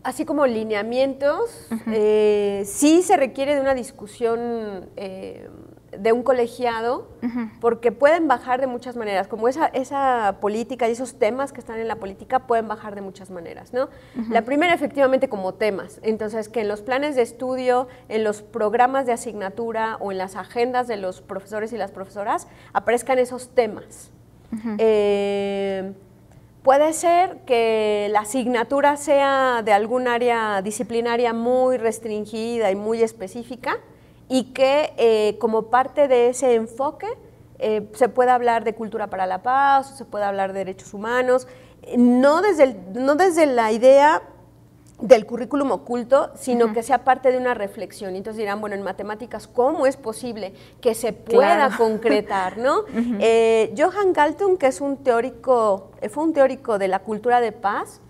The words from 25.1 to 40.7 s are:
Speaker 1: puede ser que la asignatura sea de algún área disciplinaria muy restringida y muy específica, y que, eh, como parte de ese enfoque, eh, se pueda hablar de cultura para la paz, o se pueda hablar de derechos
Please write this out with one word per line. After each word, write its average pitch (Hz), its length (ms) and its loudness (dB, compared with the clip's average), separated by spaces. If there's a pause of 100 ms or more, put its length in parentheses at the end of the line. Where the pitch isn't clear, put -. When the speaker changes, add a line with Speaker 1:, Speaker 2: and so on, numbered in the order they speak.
Speaker 1:
puede 294 320 4
ser 349 440 2 (100)
que 220 640 2
la 208 100 -4
asignatura 254 760 0
sea 269 680 2
de 220 80 2
algún 226 340 0
área 233 540 0
disciplinaria 233 720 -2
muy 254 440 2
restringida 220 920 -2
y 190 60 2
muy 220 260 -2
específica, 233 760 -4 (540)
y 262 220 0
que, 269 440 2
eh, 214 420 2
como 220 320 -2
parte 262 360 2
de 240 220 4
ese 247 240 0
enfoque, 269 540 -4 (500)
eh, 214 380 -4
se 240 140 2
pueda 247 260 2
hablar 233 280 0
de 220 120 -4
cultura 220 320 -8
para 190 180 -4
la 185 160 -4
paz, 269 500 2
o - 40 -20
se 226 100 -16
pueda 208 220 -4
hablar 196 260 -2
de 196 60 -6
derechos 190 340 -10